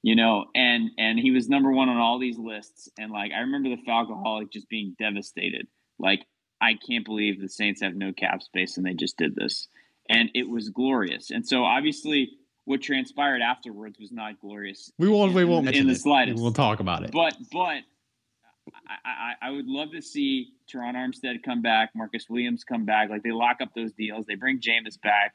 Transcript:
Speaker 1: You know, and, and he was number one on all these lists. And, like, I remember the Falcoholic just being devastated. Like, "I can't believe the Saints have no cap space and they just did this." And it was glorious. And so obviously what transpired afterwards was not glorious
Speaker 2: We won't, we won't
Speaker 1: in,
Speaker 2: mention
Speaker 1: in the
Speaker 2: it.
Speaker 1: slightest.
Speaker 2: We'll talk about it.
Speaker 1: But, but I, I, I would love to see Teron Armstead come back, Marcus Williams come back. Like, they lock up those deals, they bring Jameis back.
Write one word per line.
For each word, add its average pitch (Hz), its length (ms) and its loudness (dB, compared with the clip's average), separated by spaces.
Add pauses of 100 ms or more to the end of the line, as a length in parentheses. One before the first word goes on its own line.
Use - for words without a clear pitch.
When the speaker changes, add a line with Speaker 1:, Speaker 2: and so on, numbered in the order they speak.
Speaker 1:
You 113 140 4
know, 113 380 4
and, 120 440 2
and 113 200 2
he 131 120 4
was 127 180 2
number 135 220 4
one 131 180 4
on 120 100 2
all 117 200 2
these 123 200 -4
lists. 110 500 -12 (100)
And, 110 140 -12
like, 104 200 -6
I 107 80 -4
remember 135 280 -2
the 123 140 -6
Falcoholic 110 680 -2
just - 180 -14
being 104 300 -8
devastated. 101 680 -6 (320)
Like, 95 260 2 (360)
"I 113 140 4 (140)
can't 117 160 -2
believe 104 360 -2
the 95 80 -8
Saints 104 340 -4
have 92 140 -4
no 95 160 -4
cap 92 300 -2
space - 340 -4
and 92 100 -2
they 92 80 -2
just - 220 -4
did 80 180 0
this." - 320 -4 (420)
And 113 260 4
it 123 140 -2
was 110 200 -4
glorious. 117 640 -2
And 117 140 -4
so 127 180 2
obviously 143 680 2 (340)
what 135 160 -2
transpired 135 640 -2
afterwards 110 560 -6
was 107 140 -18
not 107 280 -12
glorious 101 580 -14
Speaker 2:
We 175 100 6
won't, 202 260 6
we 180 100 6
won't 170 160 6
Speaker 1:
in, 139 40 0
Speaker 2:
mention 135 180 4
Speaker 1:
in 135 60 6
the 123 60 6
Speaker 2:
it. - 60 -2
Speaker 1:
slightest. 127 420 4
Speaker 2:
We'll 120 100 2
talk 113 280 4
about 90 220 -2
it. 101 100 -8
Speaker 1:
But, 160 220 2 (160)
but 160 320 -2 (1040)
I, 104 80 -12 (100)
I, 120 280 -8 (160)
I - 20 -6
would 139 160 -6
love 143 260 -6
to 165 100 -12
see 135 500 -2 (200)
Teron 123 220 -6
Armstead 127 480 -6
come 120 200 -2
back, 110 320 4
Marcus 110 340 -8
Williams 120 360 -2
come 113 200 -4
back. 107 260 2
Like, 107 140 -6
they 117 80 -2
lock 120 300 2
up 120 120 -8
those 113 180 -6
deals, 107 340 -6
they 107 100 -6
bring 127 240 -2
Jameis 113 420 -2
back. 104 320 2